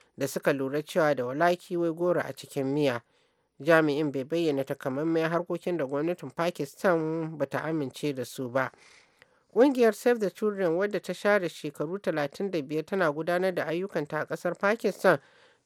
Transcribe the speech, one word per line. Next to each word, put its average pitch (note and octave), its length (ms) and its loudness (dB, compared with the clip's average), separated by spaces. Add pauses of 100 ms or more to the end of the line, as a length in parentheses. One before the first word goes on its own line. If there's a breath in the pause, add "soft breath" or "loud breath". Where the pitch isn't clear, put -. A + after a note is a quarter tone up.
(160)
da C#3 100 -4
suka D3 260 0
lura C3+ 300 -2
cewa D3+ 340 2
da B2+ 80 -2
walaki F3 520 0
wai E3+ 160 0
goro E3+ 280 0
a C3 120 -6
cikin - 420 -6
miya. C3+ 280 0 (580)
Jami'in D3+ 520 4
bai C3+ 120 -4
bayyana D3+ 400 0
takamaiman D#3+ 640 -2
harkokin F3 460 -2
da D3+ 80 -2
gwamnatin C#3+ 500 -4
Pakistan D#3+ 1040 -2
bata C#3 280 -2
amince D3 500 -4
da B2+ 100 -6
su B2+ 240 -8
ba. B2+ 220 0 (840 soft breath)
Ƙungiyar A#3+ 400 6
Save A#3+ 260 2
the F#3+ 100 0
Children, G3 460 0
wadda G3+ 260 0
ta F#3 100 -8
share G3+ 360 2
shekaru D#3 500 -6
talatin E3+ 520 -4
da F3 120 -2
biyar D3+ 240 -4
tana F3+ 260 0
gudanar F3 420 0
da D3 100 -2
ayyukanta D#3+ 560 -4
a C3+ 60 -6
ƙasar - 300 -4
Pakistan, G3 640 2 (480 soft breath)